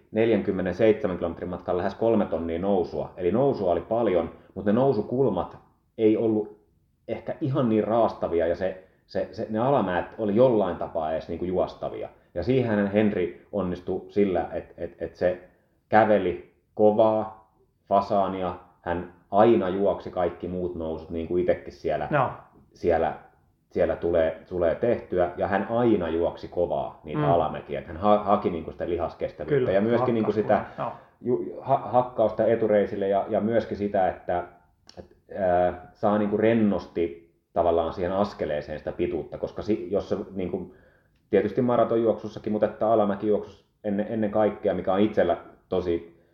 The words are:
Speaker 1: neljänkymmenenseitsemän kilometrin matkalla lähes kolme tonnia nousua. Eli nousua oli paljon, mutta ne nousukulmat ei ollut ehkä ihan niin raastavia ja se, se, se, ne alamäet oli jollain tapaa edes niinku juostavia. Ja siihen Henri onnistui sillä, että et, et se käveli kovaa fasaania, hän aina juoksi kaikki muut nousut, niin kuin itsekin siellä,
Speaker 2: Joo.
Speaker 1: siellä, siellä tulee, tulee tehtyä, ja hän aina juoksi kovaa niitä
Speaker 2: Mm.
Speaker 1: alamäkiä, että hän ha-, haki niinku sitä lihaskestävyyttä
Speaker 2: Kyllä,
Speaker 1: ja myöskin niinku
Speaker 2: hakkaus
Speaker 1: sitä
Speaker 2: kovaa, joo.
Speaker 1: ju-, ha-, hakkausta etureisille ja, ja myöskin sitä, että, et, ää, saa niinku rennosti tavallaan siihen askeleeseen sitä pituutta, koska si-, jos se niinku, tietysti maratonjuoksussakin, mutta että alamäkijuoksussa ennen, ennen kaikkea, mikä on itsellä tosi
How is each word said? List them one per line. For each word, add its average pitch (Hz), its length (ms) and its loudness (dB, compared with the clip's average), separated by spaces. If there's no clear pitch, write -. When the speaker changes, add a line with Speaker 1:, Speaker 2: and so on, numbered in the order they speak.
Speaker 1:
neljänkymmenenseitsemän 101 1040 2
kilometrin 87 300 -6
matkalla 90 300 -4
lähes 98 160 -2
kolme 110 320 2
tonnia 82 320 -4
nousua. 87 580 -2
Eli 90 160 0
nousua 113 400 2
oli 85 80 0
paljon, 92 500 0
mutta 98 180 -2
ne - 20 4
nousukulmat 120 840 0
ei 110 180 6
ollut 110 420 0
ehkä 110 320 -6
ihan 135 280 0
niin 107 160 4
raastavia 90 640 0
ja 87 100 0
se, 95 280 -4
se, 95 260 -6
se, 110 180 -8
ne 107 80 -2
alamäet 110 480 0
oli 104 180 0
jollain 107 400 4
tapaa 78 360 -4
edes 78 160 -6
niinku 85 160 -6
juostavia. 73 640 -4
Ja 87 80 -4
siihen 110 440 2
Henri 101 680 0
onnistui 92 560 -4
sillä, 90 440 0
että - 260 -10
et, 85 240 -12
et 82 140 -10
se 90 240 -2
käveli 107 680 2
kovaa 107 760 2
fasaania, 95 680 0
hän 87 300 -6
aina 104 380 4
juoksi 95 420 -2
kaikki 87 380 -4
muut 90 260 -6
nousut, 80 360 -8
niin 82 180 -6
kuin 87 120 0
itsekin - 320 -2
siellä, 76 380 -4
Speaker 2:
Joo. 143 180 2
Speaker 1:
siellä, 80 420 0
siellä 80 260 0
tulee, 82 520 0
tulee 87 260 0
tehtyä, 90 600 0
ja 92 120 -2
hän 101 220 0
aina 113 380 2
juoksi 82 400 -2
kovaa 73 560 -2
niitä 76 160 -6
Speaker 2:
Mm. 73 100 2
Speaker 1:
alamäkiä, 76 480 0
että 80 140 -12
hän 80 100 -10
ha-, 104 220 4
haki 101 260 2
niinku 82 220 -8
sitä 80 160 -8
lihaskestävyyttä 80 680 -4
Speaker 2:
Kyllä, 87 140 0
Speaker 1:
ja 98 80 4
myöskin 120 340 2
niinku 107 180 0
Speaker 2:
hakkaus 107 120 0
Speaker 1:
sitä 107 200 2
Speaker 2:
kovaa, 123 220 -8
joo. 120 160 -2
Speaker 1:
ju-, - 240 -6
ha-, 131 320 -2
hakkausta 113 540 2
etureisille 104 600 2
ja, 98 200 2
ja 107 120 0
myöskin 107 360 0
sitä, 101 320 0
että, 90 360 -4
et, - 60 -18
ää, 90 560 2
saa 107 240 2
niinku 104 180 0
rennosti 101 960 0
tavallaan 82 400 2
siihen 92 200 -4
askeleeseen 78 680 -4
sitä - 140 -8
pituutta, 85 460 -4
koska 87 240 -8
si-, 90 280 -2
jos 98 180 -2
se 98 80 -2
niinku, 92 400 -8
tietysti 104 320 2
maratonjuoksussakin, 113 880 0
mutta 107 140 2
että 110 220 -2
alamäkijuoksussa 104 760 0
ennen, 104 260 -2
ennen 110 200 -2
kaikkea, 104 440 0
mikä 92 180 -2
on 95 80 2
itsellä 95 360 2
tosi 85 480 -4